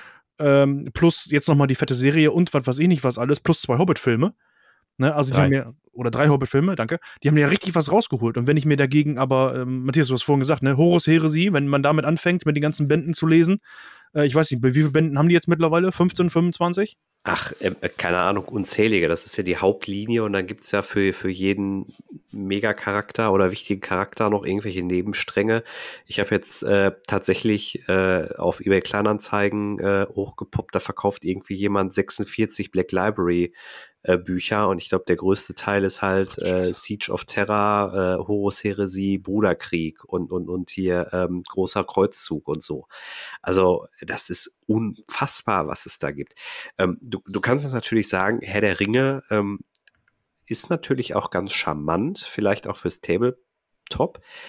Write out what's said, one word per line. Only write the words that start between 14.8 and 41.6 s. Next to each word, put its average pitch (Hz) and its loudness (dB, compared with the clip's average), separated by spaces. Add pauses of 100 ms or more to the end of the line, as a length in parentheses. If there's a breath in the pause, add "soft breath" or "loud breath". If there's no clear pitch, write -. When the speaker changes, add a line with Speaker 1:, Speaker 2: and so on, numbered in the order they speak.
Speaker 1:
vielen 151 4
Bänden 151 2
haben 156 6
die 175 6
jetzt 170 2
mittlerweile? 170 2
Fünfzehn, 180 2
fünfundzwanzig? 175 0 (280)
Speaker 3:
Ach, - -4
ähm, 92 -2
äh, 90 -4
keine 87 0
Ahnung, 92 2
unzählige. 101 2
Das 82 -2
ist - -6
ja 104 -4
die 90 -2
Hauptlinie 104 0
und 104 -2
dann 95 -2
gibt's - -10
ja 101 0
für, 98 0
für - -6
jeden 98 -2 (400)
Megacharakter 101 -2
oder 95 4
wichtigen 98 -6
Charakter 101 -2
noch 101 -2
irgendwelche 95 -4
Nebenstränge. 101 -2 (440 loud breath)
Ich - -6
hab 101 -2
jetzt, - -2
äh, 98 2 (140)
tatsächlich, - -2
äh, 92 2
auf 85 -2
eBay 95 4
Kleinanzeigen, 104 -2
äh, 98 0
hochgepoppt, - -8
da 92 0
verkauft - -4
irgendwie 95 -6
jemand 98 0
sechsundvierzig - -4
Black 92 -2
Library, 87 0 (500 loud breath)
äh, 92 2
Bücher 104 -2
und 95 0
ich - -12
glaub, 95 -2
der 90 2
größte - -2
Teil 101 -2
ist 95 -2
halt, 95 0
Speaker 1:
Ach, - -6
Scheiße. 92 0
Speaker 3:
äh, 87 -6
Siege - -6
of 95 -6
Terra, 101 0
äh, 92 -2
Horus 101 -4
Heresie, 98 -2
Bruderkrieg 92 -2
und, 90 -6
und, 90 -6
und 90 -6
hier, 90 -2
ähm, 90 -4
Großer 95 -4